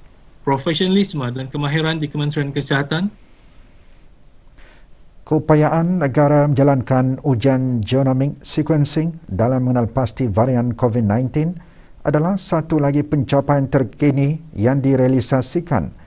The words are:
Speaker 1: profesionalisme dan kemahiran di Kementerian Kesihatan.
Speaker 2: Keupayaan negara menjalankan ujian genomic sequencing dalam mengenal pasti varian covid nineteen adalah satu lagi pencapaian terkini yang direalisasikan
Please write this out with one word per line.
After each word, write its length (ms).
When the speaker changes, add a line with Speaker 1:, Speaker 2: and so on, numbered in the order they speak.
Speaker 1:
profesionalisme 880
dan 160
kemahiran 480
di 160
Kementerian 400
Kesihatan. 560
Speaker 2:
Keupayaan 720
negara 400
menjalankan 800
ujian 640
genomic 560
sequencing 720
dalam 320
mengenal 240
pasti 400
varian 480
covid 320
nineteen 480
adalah 320
satu 480
lagi 240
pencapaian 640
terkini 720
yang 240
direalisasikan 1120